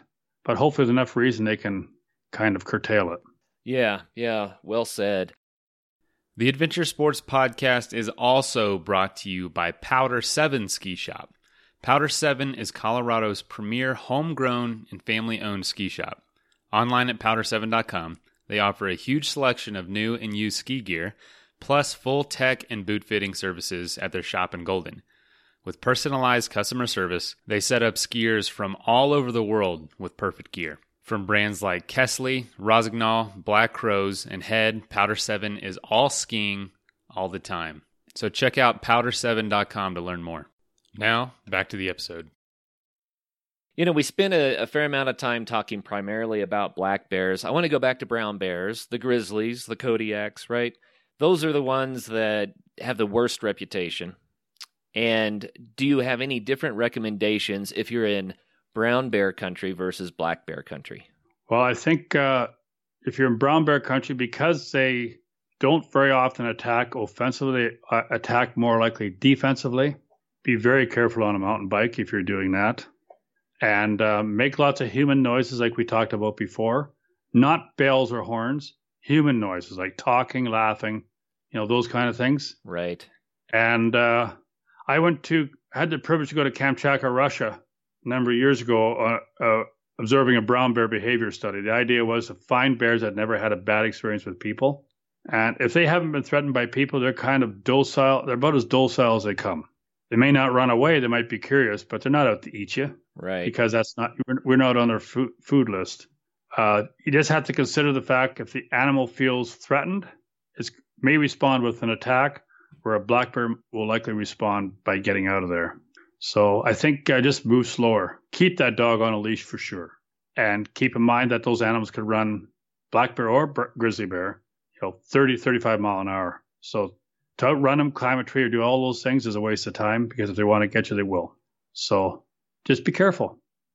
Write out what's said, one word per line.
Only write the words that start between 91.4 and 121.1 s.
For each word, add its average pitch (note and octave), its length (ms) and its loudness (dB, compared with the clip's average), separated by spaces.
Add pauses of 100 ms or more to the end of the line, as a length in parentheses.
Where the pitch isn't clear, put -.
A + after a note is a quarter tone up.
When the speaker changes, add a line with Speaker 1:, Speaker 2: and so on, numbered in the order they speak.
Speaker 1:
The G#2 100 -2
idea A#2+ 320 2
was A#2 240 0
to G#2 60 -12
find B2+ 460 0
bears A#2 220 4
that G#2 140 -2
never A2 220 0
had G#2+ 140 0
a G2+ 60 0
bad G#2+ 280 0
experience G#2+ 400 -4
with F#2 140 -10
people. C3 460 -2 (460)
And A2+ 280 0
if A#2+ 140 0
they E3+ 120 4
haven't D#3+ 260 2
been C#3 120 -2
threatened C#3+ 320 0
by A#2+ 100 0
people, C3 340 -2
they're B2+ 140 0
kind C3 300 2
of G2+ 200 -6
docile. C3+ 640 4
They're B2+ 100 -2
about D3 200 2
as B2 100 2
docile B2 500 4
as G#2 80 0
they G2+ 120 -2
come. G#2+ 300 -4 (440)
They A#2 80 0
may C3+ 140 6
not C3+ 200 4
run B2+ 200 4
away. C#3+ 280 4
They B2 80 0
might A#2 220 0
be G#2+ 100 -6
curious, A#2 440 2
but - 180 -8
they're C3+ 100 0
not C#3+ 160 4
out G#2+ 160 2
to - 140 -12
eat G2+ 180 -8
you. C#3+ 220 -4 (180)
Speaker 2:
Right. F2+ 300 -4
Speaker 1:
Because A2+ 260 0
that's A2+ 260 -2
not, A#2 140 -4 (160)
we're, C3 160 -4
we're C3 140 4
not B2+ 180 6
on A#2+ 120 4
their A2 120 0
fu-, - 420 -4
food C3 280 2
list. F#2 380 -6 (500)
Uh, G#2+ 260 4 (220)
you C#3+ 80 0
just D3 160 4
have D#3 160 0
to - 80 -4
consider D3 400 0
the C3+ 80 -2
fact C3 380 0
if A#2 120 -12
the C3 120 -8 (100)
animal C3 340 2
feels B2 460 -2
threatened, E3 520 -2 (500)
it A#2 140 -8 (320)
may C#3 140 4
respond C3+ 480 2
with A#2 200 -2
an A2+ 80 0
attack, B2+ 520 0 (380)
where A2 140 0
a G#2 40 2
black A#2+ 340 2
bear A#2+ 160 -2 (220)
will A2 160 -4
likely A#2 240 -2
respond G2+ 640 -2 (100)
by G2 140 0
getting G2 300 0
out F#2+ 160 0
of F2 60 -4
there. E2+ 300 -4 (400)
So G#2 460 2
I A#2 80 4
think, D3 360 2
uh, B2+ 120 6
just C3+ 240 2
move A#2+ 220 4
slower. A2 520 0 (120)
Keep F3+ 260 4
that C3 180 2
dog A#2 260 4
on A2+ 120 2
a G#2+ 60 -2
leash A2 240 -4
for - 140 -12
sure. F2 360 -12 (420)
And G#2+ 380 2
keep A2+ 220 0
in A#2 60 2
mind A#2+ 300 4